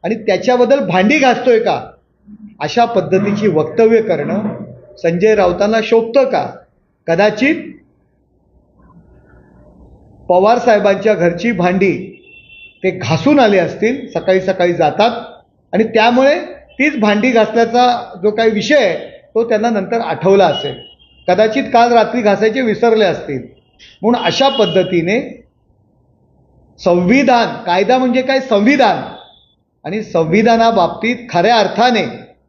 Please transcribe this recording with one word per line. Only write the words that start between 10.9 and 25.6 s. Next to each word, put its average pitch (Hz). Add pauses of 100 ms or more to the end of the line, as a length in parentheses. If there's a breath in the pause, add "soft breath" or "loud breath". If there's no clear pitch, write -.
घरची 170
भांडी 180 (640)
ते 190
घासून 277
आले 220
असतील, 233
सकाळी 185
सकाळी 185
जातात 165 (600)
आणि 220
त्यामुळे 247
तीच 285
भांडी 208
घासल्याचा 233
जो 208
काही 220
विषय 208
आहे, 196 (100)
तो 226
त्यांना 226
नंतर 214
आठवला 185
असेल. 143 (540)
कदाचित 214
काल 240
रात्री 233
घासायचे 208
विसरले 220
असतील. 147 (600 soft breath)
म्हणून 226
अशा -
पद्धतीने 185 (1300)